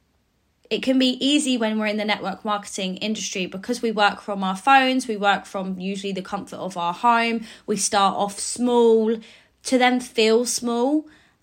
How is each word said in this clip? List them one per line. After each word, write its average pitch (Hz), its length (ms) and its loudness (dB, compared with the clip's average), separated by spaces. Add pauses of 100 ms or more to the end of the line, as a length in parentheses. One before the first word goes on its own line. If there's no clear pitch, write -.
(720)
It 220 120 -4
can 262 160 2
be 254 240 2
easy 262 360 2
when 220 200 0
we're 214 80 -2
in 208 120 -2
the 208 80 -2
network 202 400 -4
marketing 202 500 -4
industry 208 480 -4
because 196 380 -6
we 226 100 0
work 202 300 0
from 196 200 -6
our 190 140 -2
phones, 262 500 4
we 214 120 -4
work 202 260 0
from 190 340 -8
usually 196 360 -6
the 185 80 -6
comfort - 340 -10
of 180 220 -8
our 175 160 -4
home, 233 500 2 (220)
we 214 100 -2
start 196 400 2
off 202 240 -4
small, 233 760 2 (460)
to 262 140 2
then 247 220 4
feel 226 460 2
small. 240 600 0 (360)